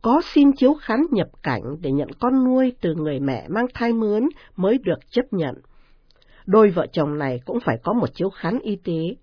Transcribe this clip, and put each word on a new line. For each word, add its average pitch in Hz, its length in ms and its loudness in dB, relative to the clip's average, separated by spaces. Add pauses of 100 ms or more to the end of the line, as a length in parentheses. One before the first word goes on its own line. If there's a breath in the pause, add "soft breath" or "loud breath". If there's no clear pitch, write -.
có 254 220 4
xin 277 320 6
chiếu 262 180 4
khán 240 260 -4 (100)
nhập 202 180 0 (140)
cảnh 120 200 -4 (180)
để 139 120 -4
nhận 143 160 -2 (120)
con 254 240 2
nuôi 254 360 2
từ 165 140 -2
người 151 260 -4
mẹ 135 280 -4
mang 226 260 -2
thai 233 180 -2
mướn 220 360 0 (280 loud breath)
mới 202 220 2
được 180 200 -2 (120)
chấp 247 200 0
nhận. 156 240 -4 (920 soft breath)
Đôi 208 240 6
vợ 175 220 -2
chồng 147 260 -2
này 131 260 -4
cũng 240 160 -4
phải 135 220 -2
có 175 100 -2
một 196 220 -2
chiếu 190 160 -4
khán 190 320 -6
y 208 140 -4
tế. 175 460 -6